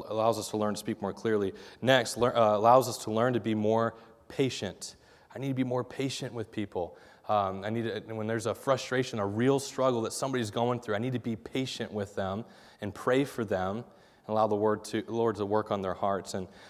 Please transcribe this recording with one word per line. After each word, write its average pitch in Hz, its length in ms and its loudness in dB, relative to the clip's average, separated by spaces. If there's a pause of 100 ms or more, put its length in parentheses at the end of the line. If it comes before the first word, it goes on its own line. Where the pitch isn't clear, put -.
allows 110 300 2
us 104 120 -6
to 110 60 -4
learn 104 180 0
to - 40 -6
speak - 220 -6
more 98 120 -2
clearly. 101 420 0 (260)
Next, 120 380 4
lear-, 120 180 2
uh, 107 200 6
allows 120 320 8
us 113 160 -6
to 110 80 -4
learn 117 200 2
to 117 80 0
be 110 140 0
more 110 400 2 (340)
patient. - 680 -4 (360)
I - 60 -14
need 135 100 -6
to 135 60 -2
be 127 100 0
more 123 200 -2
patient 131 500 -6
with 113 160 -8
people. 95 460 -6 (320)
Um, 98 360 0
I 107 60 -4
need 113 140 -2
to, 110 160 -4 (120)
when 110 140 -6
there's 113 200 -2
a 104 80 0
frustration, 127 640 0
a 98 60 0
real 123 340 2
struggle 131 420 0
that 107 100 -4
somebody's 127 380 -2
going 120 300 0
through, 104 160 -2
I - 20 -2
need 123 140 -2
to 120 80 -4
be 117 160 -4
patient - 560 -6
with 101 240 -4
them 98 280 -2 (360)
and 104 120 -4
pray 131 320 2
for 123 200 -4
them 98 320 0
and 120 80 -8 (440)
allow 107 200 4
the 104 80 2
word 107 280 2
to, 110 220 -4
Lord 113 300 0
to 101 100 -2
work 104 240 2
on 101 120 0
their 92 120 -2
hearts. 98 400 -2
And 95 140 -6 (220)